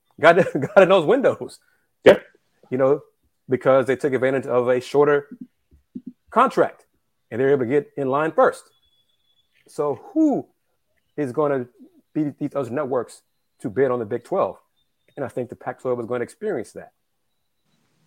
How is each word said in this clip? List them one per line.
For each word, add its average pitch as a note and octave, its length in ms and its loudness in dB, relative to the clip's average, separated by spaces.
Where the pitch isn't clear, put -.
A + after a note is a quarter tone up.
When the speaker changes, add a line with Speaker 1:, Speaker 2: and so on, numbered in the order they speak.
Speaker 1:
got, E3 160 6
<laughs> E3 400 -2
got F#3+ 80 10
in E3+ 60 6
those F#3 160 4
windows. E3+ 540 0
Speaker 2:
Yep. - 180 6
Speaker 1:
You C3 60 -4
know, C3+ 240 2
because C3 360 2
they C3 100 0
took C3+ 180 -2
advantage C3 340 -2
of B2 220 0
a B2+ 100 0
shorter C#3+ 480 0
contract, - 560 0
and A2+ 100 -6
they're C3+ 120 2
able C3 140 0
to A2 40 -4
get C#3+ 280 -2
in C#3 120 -4
line D3+ 220 -2
first. - 320 0
So D3 320 -4
who C#4+ 340 0
is C#3+ 140 -4
gonna C#3 360 -2
be D3 260 -4
these D3 160 -8
other C3+ 140 -4
networks B2+ 520 -6
to C3+ 100 -8
bid B2+ 220 0
on B2 80 -2
the A#2 60 -6
Big A2+ 180 -6
Twelve? C3+ 340 -4
And C#3+ 100 -10
I - 20 -6
think A#2 220 -10
the - 60 -18
Pac-twelve B2+ 440 -6
is A#2 60 -8
gonna A#2+ 180 -6
experience D#3 500 -10
that - 180 -20